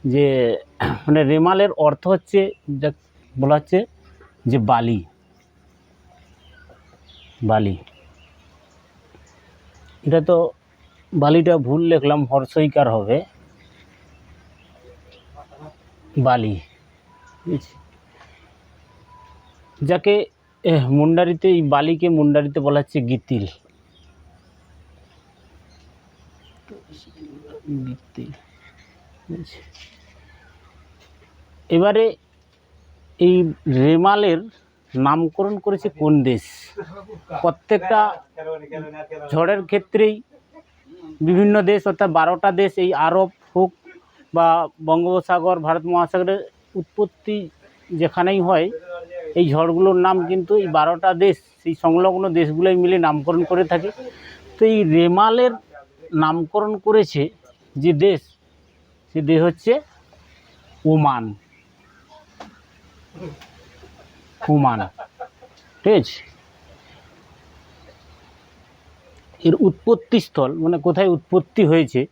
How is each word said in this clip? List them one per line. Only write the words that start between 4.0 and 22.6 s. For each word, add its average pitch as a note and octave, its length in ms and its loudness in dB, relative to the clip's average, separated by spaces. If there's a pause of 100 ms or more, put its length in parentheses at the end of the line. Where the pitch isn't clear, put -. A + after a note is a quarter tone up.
যে C3 80 2 (120)
বালি, A#2 280 0 (2500)
বালি। G2+ 260 0 (2250)
এটা D#3 240 2
তো F3 80 2 (760)
বালিটা D#3+ 420 2 (120)
ভুল D3 160 0 (100)
লিখলাম, D3 280 2 (100)
হর্ষইকার C#3 640 0
হবে, A2 240 0 (3000)
বালি। A#2 280 -2 (880)
ঠিক E3+ 160 -10
আছে? - 160 -18 (2000)
যাকে, F3 340 0 (500)
এহ, D#3+ 180 2 (160)
মুন্ডারিতে, E3 580 2
এই E3 60 0 (100)
বালিকে D#3 360 0 (100)
মুন্ডারিতে D3 480 0